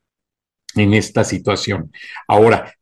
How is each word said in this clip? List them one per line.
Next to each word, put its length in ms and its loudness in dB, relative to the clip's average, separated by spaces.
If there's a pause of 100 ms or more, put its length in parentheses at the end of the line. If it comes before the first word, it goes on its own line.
(760)
en 180 2
esta 300 0
situación. 680 -6 (360)
Ahora, 540 2